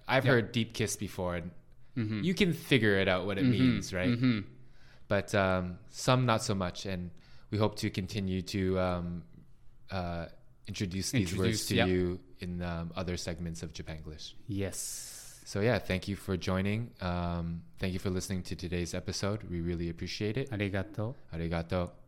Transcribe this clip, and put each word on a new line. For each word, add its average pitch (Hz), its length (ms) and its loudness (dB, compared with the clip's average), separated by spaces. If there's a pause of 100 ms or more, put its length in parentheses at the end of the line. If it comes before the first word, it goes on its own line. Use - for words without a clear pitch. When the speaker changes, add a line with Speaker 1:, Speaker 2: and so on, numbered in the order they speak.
Speaker 1:
I've 127 180 4
Speaker 2:
Yeah. 123 140 8
Speaker 1:
heard 101 140 2
deep 113 200 0
kiss - 220 0
before, 90 400 -4
and 85 160 -4 (480)
Speaker 2:
Mm-hmm. 107 240 0
Speaker 1:
you 185 100 2
can 180 200 4
figure 110 500 6
it 95 60 4
out 92 180 4
what 98 120 0
it 98 60 4
Speaker 2:
Mm-hmm. 123 140 6 (160)
Speaker 1:
means, 98 180 -2
right? 92 220 2
Speaker 2:
Mm-hmm. 117 260 2 (680)
Speaker 1:
But, 101 260 2
um, 92 440 2 (120)
some 127 360 4
not 113 180 4
so 107 100 0
much, 92 320 -2
and 90 240 -4 (400)
we 104 80 0
hope 104 240 4
to 107 80 0
continue 95 500 -2 (140)
to, 92 240 2
um, 87 460 -2 (680)
uh, 85 360 -4 (420)
introduce 95 420 -2
these 95 260 2
words 110 300 2
Speaker 2:
Introduce, - 0 -
Speaker 1:
to - 80 2
Speaker 2:
yeah. 104 120 6
Speaker 1:
you 90 340 2 (180)
in, 87 240 -4
um, 85 320 -4
other 90 220 -2
segments 85 480 -6
of 78 100 -10
Japanglish. 78 600 -10 (120)
Speaker 2:
Yes. - 720 -6 (260)
Speaker 1:
So - 160 -2
yeah, 110 200 4
thank - 280 0
you 101 80 -2
for 95 220 -2
joining. 101 540 0 (100)
Um, 85 600 -2 (180)
thank 95 120 0
you 92 60 -2
for 98 120 -2
listening 92 340 -2
to - 120 -6
today's 87 380 -2
episode. 98 560 -2
We 87 100 -2
really 85 300 0
appreciate 104 480 -4
it. 135 120 -2
Speaker 2:
Arigato. 101 640 -2 (200)
Speaker 1:
Arigato. 85 560 0 (180)